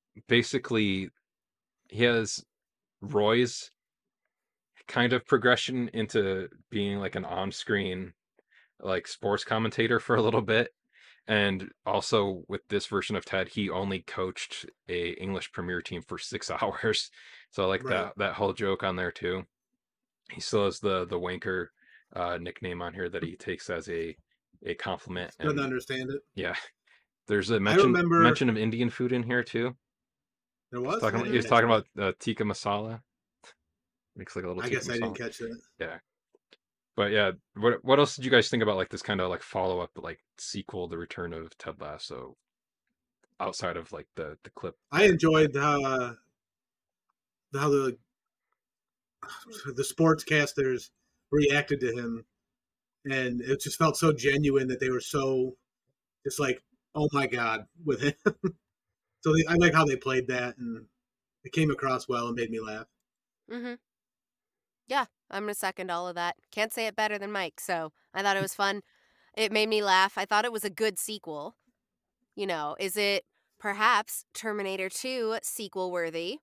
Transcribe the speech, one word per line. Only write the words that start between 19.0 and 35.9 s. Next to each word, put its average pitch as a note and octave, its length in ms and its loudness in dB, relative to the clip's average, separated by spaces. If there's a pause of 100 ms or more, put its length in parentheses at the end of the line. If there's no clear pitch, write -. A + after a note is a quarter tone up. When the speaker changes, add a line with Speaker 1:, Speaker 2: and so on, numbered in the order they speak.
Speaker 1:
too. F#2 340 -4 (840)
He - 100 -14
still G2+ 260 2
has F#2 140 -2
the, F#2+ 240 0
the F2+ 140 -4
wanker, F2+ 500 -4 (460)
uh, F2 260 -4
nickname F2 400 -8
on F2 140 -8
here F2+ 140 -6
that E2+ 160 -6
he E2 100 -8
takes - 340 -10
as E2+ 200 -6
a E2 280 -6 (500)
a F2 80 -4
compliment F2+ 640 -8
Speaker 2:
Doesn't D3+ 200 -2
Speaker 1:
and C#3 60 -2
Speaker 2:
understand C3 460 -6
it. C#3 100 -8 (140)
Speaker 1:
Yeah. F2+ 200 -4 (760)
There's G#2 220 0
a A#2 60 4
Speaker 2:
I - 40 2
Speaker 1:
mention, C3+ 260 6
Speaker 2:
remember E3+ 340 6
Speaker 1:
mention C#3 300 6
of A2 60 2
Indian A2+ 340 0
food B2 220 -2
in B2 100 0
here, A#2+ 200 0
too. A#2+ 340 -4 (960)
Speaker 2:
There B2 80 -8
Speaker 1:
He B2 60 -4
was D#3+ 80 -2
Speaker 2:
was? A3+ 80 -2
Speaker 1:
talking G#2+ 140 2
Speaker 2:
I A#2 40 2
Speaker 1:
about, A#2+ 60 -2
he A2+ 60 -2
Speaker 2:
didn't B2+ 40 4
Speaker 1:
was A2 80 2
Speaker 2:
catch - 60 -6
Speaker 1:
talking A#2 180 8
Speaker 2:
that. A2 160 4 (180)
Speaker 1:
about, G2 60 0
uh, F#2 100 0
tikka A2+ 260 -2
masala. G#2+ 560 -4 (1160)
Makes, F#2 200 -14
like, F#2 80 -4
a F2+ 40 -6
little F2+ 140 -4
Speaker 2:
I B2 60 -4
Speaker 1:
tikka C3 80 0
Speaker 2:
guess B2 140 -6
I - 40 -4
didn't A2+ 200 -4
Speaker 1:
masala. - 40 -12
Speaker 2:
catch A#2 200 -10
that. A#2 220 -10 (180)
Speaker 1:
Yeah. E2+ 200 -8 (960)